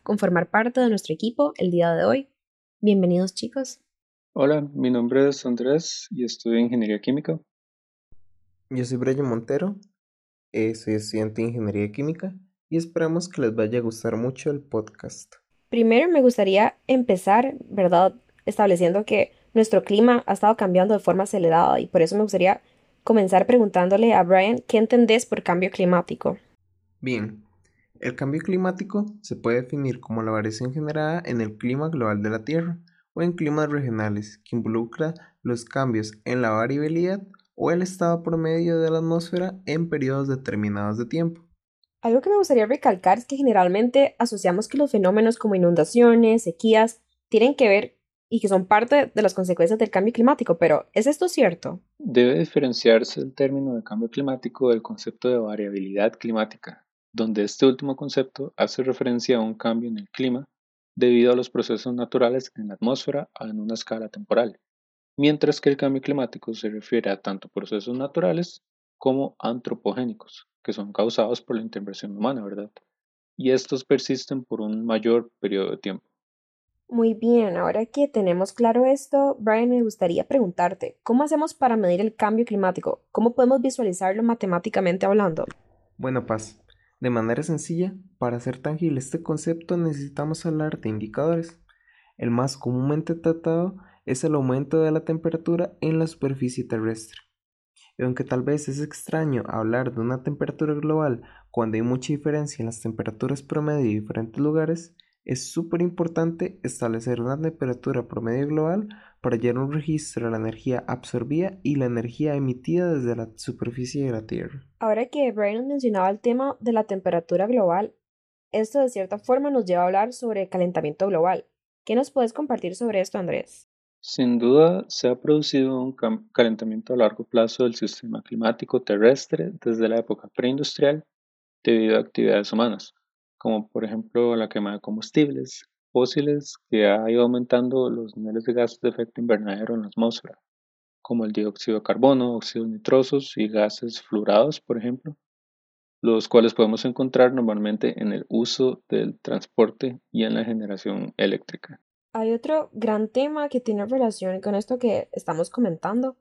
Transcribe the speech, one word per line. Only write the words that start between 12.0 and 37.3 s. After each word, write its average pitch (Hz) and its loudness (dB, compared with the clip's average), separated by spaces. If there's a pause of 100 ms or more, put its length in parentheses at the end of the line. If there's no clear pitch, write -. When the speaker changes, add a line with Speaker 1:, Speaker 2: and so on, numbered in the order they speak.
Speaker 3:
y 156 -4
esperamos 165 -2
que 147 -4
les 110 0
vaya 113 0
a 117 -4
gustar 113 -4
mucho 131 -4
el 143 -4
podcast. - -10 (360)
Speaker 1:
Primero 233 4
me 302 4
gustaría 208 4 (100)
empezar, 240 2 (140)
¿verdad?, 185 4 (300)
estableciendo 190 2
que - 0 (220)
nuestro 220 4
clima 233 4
ha 196 2
estado 208 4
cambiando 185 4
de 202 2
forma 190 2
acelerada 170 4
y - -4
por 170 4
eso 170 2
me 208 2
gustaría 196 2 (420)
comenzar 190 4
preguntándole 208 4
a 185 6
Brian, 190 4
¿qué 226 2
entendés 226 4
por - -4
cambio 185 0
climático? 180 0 (640)
Speaker 3:
Bien, 110 -6 (600)
el 123 -6
cambio 143 -2
climático 185 -2 (160)
se - -10
puede 120 0
definir 135 -6
como 113 -6
la 110 -4
variación 110 -4
generada 151 -4
en 120 -4
el 107 -6
clima 131 -4
global 110 -2
de 107 -2
la 110 -4
Tierra 170 -4 (340)
o 160 -4
en 175 0
climas 151 -2
regionales, 107 -4
que - -6
involucra 117 -4 (280)
los 117 -4
cambios 110 -4
en 123 -2
la 117 0
variabilidad 151 -2 (340)